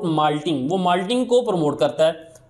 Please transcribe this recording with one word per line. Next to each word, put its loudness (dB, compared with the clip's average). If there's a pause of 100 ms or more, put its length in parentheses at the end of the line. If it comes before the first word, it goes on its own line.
(180)
malting, 0
वो 0
malting 0
को 2
promote 0
करता 2
है। -4 (160)